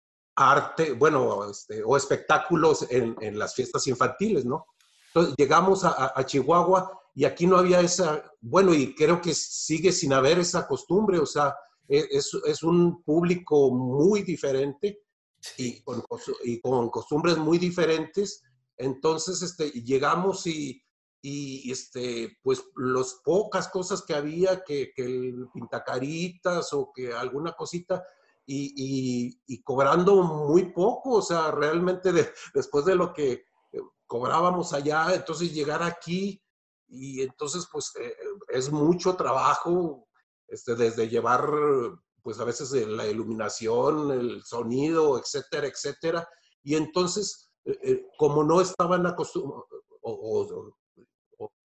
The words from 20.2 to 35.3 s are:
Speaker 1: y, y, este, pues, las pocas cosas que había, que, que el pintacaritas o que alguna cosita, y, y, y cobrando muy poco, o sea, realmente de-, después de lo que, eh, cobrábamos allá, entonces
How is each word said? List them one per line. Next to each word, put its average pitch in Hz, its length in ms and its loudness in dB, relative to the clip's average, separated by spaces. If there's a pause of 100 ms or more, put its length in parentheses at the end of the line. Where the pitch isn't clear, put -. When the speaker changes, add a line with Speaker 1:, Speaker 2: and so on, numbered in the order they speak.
Speaker 1:
y, 147 340 -6 (400)
y, 139 480 -10
este, 123 760 -8
pues, 131 200 0 (140)
las 127 480 -2
pocas 185 420 0
cosas 185 360 -6
que 165 100 -4
había, 170 500 0
que, 139 320 -6
que 131 80 -6
el 127 500 -6
pintacaritas 156 1160 -4
o 143 240 -4
que 127 160 -8
alguna 127 420 -6
cosita, 175 520 -6 (460)
y, 139 240 -6
y, 131 680 -4
y - 160 -12
cobrando 170 600 4
muy 156 480 2
poco, 220 460 0
o 196 40 4
sea, 165 300 0
realmente 175 600 0
de-, 165 220 2 (200)
después 143 300 0
de 185 120 4
lo 175 180 0
que, 143 180 0 (400)
eh, - 80 -10 (280)
cobrábamos 160 640 0
allá, 151 400 0
entonces 175 400 -4